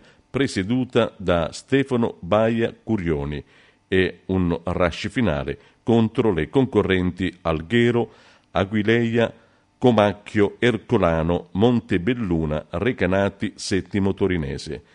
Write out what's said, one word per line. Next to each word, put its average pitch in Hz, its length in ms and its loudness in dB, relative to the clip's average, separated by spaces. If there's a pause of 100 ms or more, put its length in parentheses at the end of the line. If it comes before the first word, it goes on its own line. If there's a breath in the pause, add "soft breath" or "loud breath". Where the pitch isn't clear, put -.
(300 soft breath)
presieduta 120 880 -2
da 87 340 0
Stefano 131 680 -2
Baia 113 520 0 (120)
Curioni. 76 600 -4 (440 soft breath)
È 92 400 0
un 90 280 0 (100)
rush 87 440 -2
finale 71 480 -2 (240 soft breath)
contro 113 500 2
le 80 160 0
concorrenti 92 920 0
Alghero, 113 680 0 (400 soft breath)
Aquileia, 113 840 0 (500 soft breath)
Comacchio, 104 760 2
Ercolano, 87 920 0
Montebelluna, 92 1160 0
Recanati, 98 880 -2
Settimo 98 580 -2
Torinese, 76 680 -4 (140 soft breath)